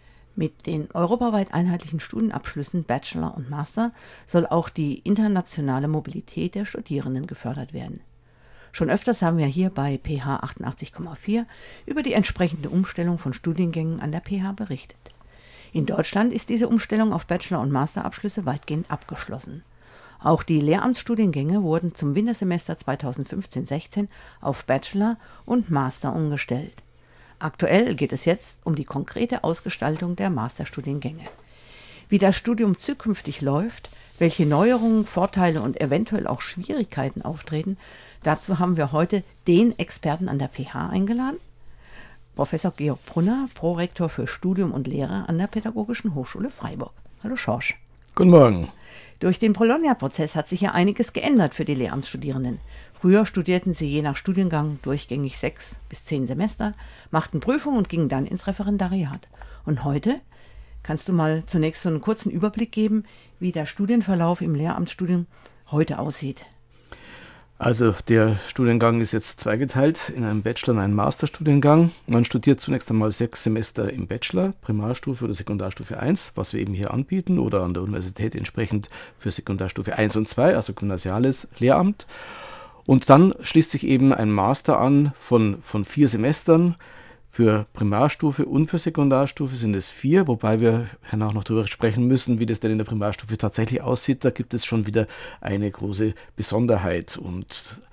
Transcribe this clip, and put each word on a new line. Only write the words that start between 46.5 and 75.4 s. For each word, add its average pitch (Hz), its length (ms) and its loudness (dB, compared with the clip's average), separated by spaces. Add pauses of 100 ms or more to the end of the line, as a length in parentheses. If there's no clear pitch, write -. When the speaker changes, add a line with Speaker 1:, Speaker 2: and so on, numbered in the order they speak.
Speaker 1:
Freiburg. - 420 -10 (300)
Hallo 247 140 -6
Schorsch. - 380 -4 (400)
Speaker 2:
Guten 185 160 8
Morgen. 117 380 10 (500)
Speaker 1:
Durch 180 200 2
den 220 140 4
Bologna-Prozess 226 800 0
hat 156 140 -2
sich 190 140 -2
ja 196 100 0
einiges 202 400 2
geändert 220 420 4
für 156 120 -4
die 147 80 0
Lehramtsstudierenden. 131 840 -4 (400)
Früher 196 260 6
studierten 180 480 0
sie 160 140 -2
je 147 160 0
nach 143 140 0
Studiengang 160 640 0
durchgängig 135 560 -4
sechs - 400 -6 (100)
bis - 160 -12
zehn 135 220 -2
Semester, 208 480 -2 (360)
machten 156 300 -2
Prüfungen 277 380 0
und 196 100 0
gingen 165 200 0
dann 135 180 -2
ins - 200 -6
Referendariat. 190 840 -2 (360)
Und 135 200 -2
heute? 143 360 0 (640)
Kannst - 260 -6
du 185 40 0
mal 160 340 2
zunächst 156 360 0
so 180 80 0
einen 156 100 0
kurzen - 300 -2
Überblick 208 420 -2
geben, 214 320 2 (340)
wie 180 140 -2
der 151 140 -4
Studienverlauf 190 720 2
im 165 140 0
Lehramtsstudium 170 720 -2 (440)
heute 151 280 0
aussieht? 139 460 -6 (1120)
Speaker 2:
Also 120 380 4 (140)
der 110 300 6 (100)
Studiengang 117 540 4
ist 107 100 -2
jetzt - 280 -4
zweigeteilt 135 760 0
in 127 100 -4
einen 107 180 0
Bachelor- 120 320 0
und 107 60 2
einen 101 140 2
Masterstudiengang. 147 1000 4 (140)
Man 117 180 4
studiert 131 360 4
zunächst 135 300 -2
einmal 107 220 2
sechs - 300 -4
Semester 110 500 -2
im 95 140 -6
Bachelor, 180 560 -2
Primarstufe 120 640 -4
oder 107 80 -2
Sekundarstufe 95 640 -6